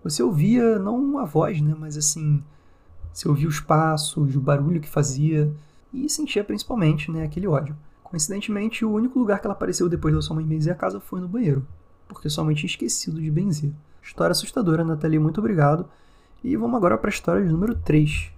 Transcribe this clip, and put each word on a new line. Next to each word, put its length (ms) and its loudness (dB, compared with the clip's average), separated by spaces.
Você 200 -2
ouvia, 560 4
não 400 -2
a 80 -4
voz, 340 0
né? 180 2
Mas, 200 -10
assim, 440 0
você 160 -4
ouvia 180 2
os 140 -2
passos, 720 2
o 60 2
barulho 400 2
que 80 -12
fazia 640 0
e 160 -4
sentia 340 -2
principalmente, 680 0
né, 120 -4
aquele 240 -4
ódio. 300 0
Coincidentemente, 800 -4
o 80 2
único 280 0
lugar 220 2
que 60 -6
ela 60 -2
apareceu 380 0
depois 240 2
da 80 0
sua 120 -4
mãe 120 -2
benzer 260 0
a 20 -2
casa 260 -4
foi 200 -8
no 80 -8
banheiro, 380 0
porque 220 -8
sua 140 -2
mãe 100 4
tinha 120 -4
esquecido 540 -4
de 100 -2
benzer. 440 0
História 300 0
assustadora, 500 0
Nathalie, 360 2
muito 200 2
obrigado. 460 4
E 140 0
vamos 220 0
agora 180 4
pra 140 0
história 340 0
de 80 2
número 220 0
três. 640 2